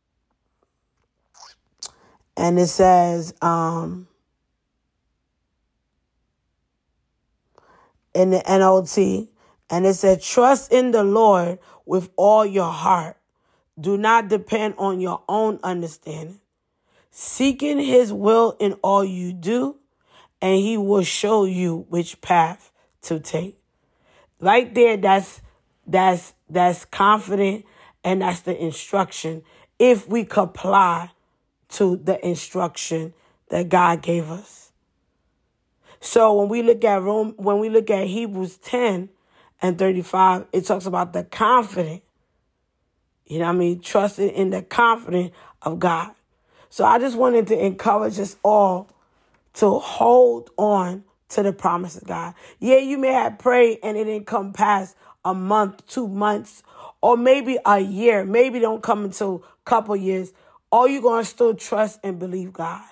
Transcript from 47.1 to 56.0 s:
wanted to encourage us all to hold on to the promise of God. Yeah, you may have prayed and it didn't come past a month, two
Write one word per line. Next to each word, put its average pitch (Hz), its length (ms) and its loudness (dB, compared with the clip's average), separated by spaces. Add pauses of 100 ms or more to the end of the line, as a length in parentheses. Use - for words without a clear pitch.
wanted 233 320 2
to 214 180 0
encourage 208 540 -2
us 196 240 -10
all 196 440 2 (680)
to 202 260 2
hold 240 760 2
on 196 460 -2 (280)
to 208 120 -2
the 196 100 0
promise 175 440 -4
of - 100 -20
God. 175 260 -10 (280)
Yeah, 262 180 4
you 269 180 -2
may 262 160 0
have 226 260 -2
prayed 240 440 2
and 214 160 -6
it 220 60 -2
didn't 214 220 -8
come 196 280 -6
past 196 420 0 (280)
a 185 100 -2
month, 196 520 -2
two 240 220 -8